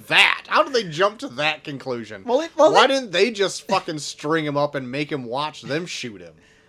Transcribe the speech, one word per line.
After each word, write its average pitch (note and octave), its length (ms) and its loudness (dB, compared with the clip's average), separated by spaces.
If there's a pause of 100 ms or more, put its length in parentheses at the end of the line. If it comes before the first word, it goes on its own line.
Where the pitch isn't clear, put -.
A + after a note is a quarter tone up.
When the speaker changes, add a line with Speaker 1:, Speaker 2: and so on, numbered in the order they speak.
Speaker 1:
that? F3+ 400 4
How B3+ 160 2
did D#4+ 100 -4
they A#3 100 2
jump F3+ 360 0
to C#4 100 -10
that D3+ 340 -4
conclusion? A#2 600 -8
Speaker 2:
Well, C4 160 2
it, E4 160 -8
well, D#4 160 8
Speaker 1:
Why - 140 8
Speaker 2:
they C4+ 60 4
Speaker 1:
didn't B3+ 180 -2
they G3 200 2
just G3 360 -2
fucking F3+ 320 -2
string D#3 460 -2
him C#3+ 120 -2
up D3 180 0
and B2+ 160 -6
make D3 200 -4
him C#3+ 120 -4
watch C3+ 380 -6
them D3 240 -4
shoot A2+ 340 -10
him? E2+ 140 -18 (360)